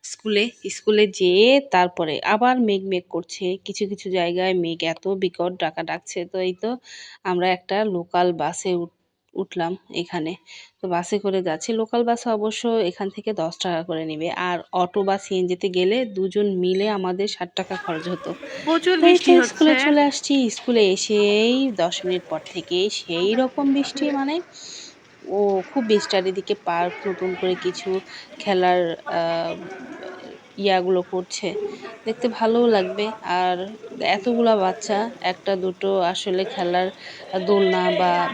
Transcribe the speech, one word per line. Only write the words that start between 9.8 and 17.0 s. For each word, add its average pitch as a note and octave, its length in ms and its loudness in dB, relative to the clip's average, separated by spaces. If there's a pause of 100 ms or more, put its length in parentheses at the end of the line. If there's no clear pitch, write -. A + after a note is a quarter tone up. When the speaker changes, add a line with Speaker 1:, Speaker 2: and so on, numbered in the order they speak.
Speaker 1:
এখানে। E3+ 380 -4 (440)
তো F#3 120 -8
বাসে F3+ 300 -2
করে F#3+ 240 0
যাচ্ছি। E3 300 -4
লোকাল A3+ 320 0
বাসে A#3 260 0
অবশ্য G#3+ 380 -2
এখান G3 420 0
থেকে G#3+ 220 -6
দশ E3 260 -4
টাকা E3+ 240 -2
করে D#3+ 220 -4
নেবে, D#3 260 -4
আর F3+ 280 -2 (140)
অটো F#3 300 0
বা G3 160 2
সিএনজিতে F#3 500 -2
গেলে F#3+ 360 2
দুজন G3+ 500 0
মিলে F#3 340 0
আমাদের F#3+ 400 -2